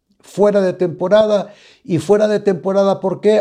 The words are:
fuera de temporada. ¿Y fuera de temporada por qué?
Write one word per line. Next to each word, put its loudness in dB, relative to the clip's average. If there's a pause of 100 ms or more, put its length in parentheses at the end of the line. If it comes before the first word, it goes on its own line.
(180)
fuera 0
de 0
temporada. 0 (300)
¿Y -2
fuera 0
de -2
temporada -2
por -6
qué? 2